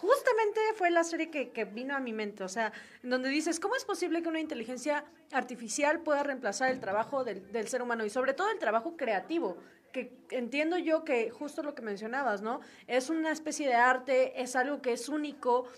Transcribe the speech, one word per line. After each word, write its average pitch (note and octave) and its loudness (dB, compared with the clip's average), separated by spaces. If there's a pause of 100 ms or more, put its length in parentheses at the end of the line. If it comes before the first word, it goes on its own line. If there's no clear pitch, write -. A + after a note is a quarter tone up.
justamente A4 4 (160)
fue F4+ 4
la E4+ 6
serie E4 -2
que, C#4+ -4
que A3 -4
vino B3 -6
a C4+ 0
mi A#3+ -4
mente, G#3 -4
o F#3+ -4
sea, G#3+ -2 (300)
en B3 -8
donde B3+ 2
dices, D#4 0
"¿Cómo G4+ 0
es - -4
posible E4+ 0
que E4 -2
una D#4+ -2
inteligencia D4 -4 (260)
artificial C#4+ 0
pueda D4 2
reemplazar C4 0
el B3+ -2
trabajo A3+ 0
del, G3 -6
del A3 -2
ser B3 -2
humano?". A#3 0
Y - -2
sobre C4 2
todo F#4 0
el G4+ -2
trabajo A#3 2
creativo, A3 0 (340)
que B3+ -6 (180)
entiendo C#4+ 0
yo D#4+ 2
que A#3 2
justo D4 -8
lo D4 -6
que B3 -10
mencionabas, A3 -2
¿no? A#3 -4 (260)
Es C4 0
una D#4+ 0
especie D#4 -4
de B3+ 4
arte, B3+ 4
es B3 -4
algo C4+ 0
que B3+ 0
es B3 -4
único, C#4 0 (120)